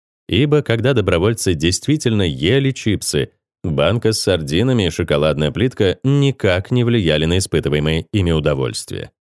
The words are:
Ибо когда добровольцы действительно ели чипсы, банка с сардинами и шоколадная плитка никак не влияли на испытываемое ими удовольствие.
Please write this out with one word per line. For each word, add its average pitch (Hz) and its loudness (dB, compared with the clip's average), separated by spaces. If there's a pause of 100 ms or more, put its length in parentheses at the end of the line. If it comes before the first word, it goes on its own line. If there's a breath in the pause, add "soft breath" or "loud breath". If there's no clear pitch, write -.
(280)
Ибо 143 2
когда 117 0
добровольцы 95 0
действительно 113 0
ели 92 0
чипсы, 90 -2 (320)
банка 92 0
с - -4
сардинами 92 0
и - 2
шоколадная 76 0
плитка 98 0
никак 135 0
не 123 2
влияли 85 2
на 85 2
испытываемое 78 -2
ими 92 0
удовольствие. 65 -4 (200)